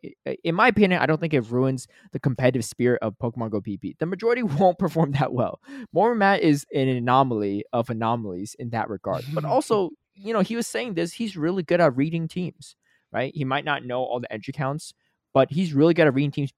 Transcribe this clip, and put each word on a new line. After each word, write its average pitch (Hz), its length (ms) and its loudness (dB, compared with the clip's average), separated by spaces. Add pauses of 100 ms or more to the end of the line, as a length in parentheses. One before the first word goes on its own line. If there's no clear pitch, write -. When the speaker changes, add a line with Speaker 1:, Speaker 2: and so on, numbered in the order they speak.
(260)
Speaker 1:
i-, 67 180 -4
in 165 100 0
my 220 140 6
opinion, 196 320 4
I 135 60 4
don't 156 140 0
think 160 140 -2
it 117 160 0
ruins 127 360 0 (260)
the - 80 -8
competitive 127 440 2
spirit 120 380 0
of 107 160 -4
Pokemon 113 320 -6
Go 104 100 -2
P 98 180 -8
P. - 200 -10
The 160 80 -4
majority 226 400 -2
<laughs> 160 200 2
won't 180 120 4
perform 160 340 0
that 139 220 0
well. 120 260 -2 (320)
Mormon 226 260 4
Matt 196 240 4
is 147 320 2
an 135 140 2
anomaly 120 840 2
of 120 180 0
anomalies 110 680 -4
in 120 120 -8
that 113 200 -4
regard. 98 440 -6
But 156 100 -4
Speaker 2:
<laughs> - 20 -6
Speaker 1:
also, 220 440 0 (240)
you 196 180 -10
know, 214 80 0
he 220 160 0
was 233 100 -4
saying 226 280 -6
this, 170 200 -4
he's 214 220 -8
really 175 260 -2
good 175 180 0
at 143 160 4
reading 160 320 -2
teams, - 480 -10 (360)
right? 127 220 -4
He 147 100 -4
might 131 200 -2
not 139 200 -4
know 123 200 -4
all 120 160 -4
the 120 120 -10
entry 110 200 -10
counts, 143 420 -6 (400)
but 135 160 4
he's 160 240 -2
really 160 200 6
good 160 120 6
at 127 80 4
reading 139 160 2
teams 139 280 -4